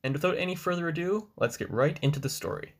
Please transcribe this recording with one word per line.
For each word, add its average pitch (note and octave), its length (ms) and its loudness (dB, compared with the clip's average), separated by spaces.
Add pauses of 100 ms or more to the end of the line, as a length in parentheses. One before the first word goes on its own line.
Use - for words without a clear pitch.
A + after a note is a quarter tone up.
and C3+ 100 0
without F3 240 2
any F3+ 160 0
further F3 340 0
ado, F3+ 380 0 (100)
let's A#2 200 0
get - 160 -6
right B2+ 300 2
into C#3 180 4
the C3+ 80 -2
story. - 520 -6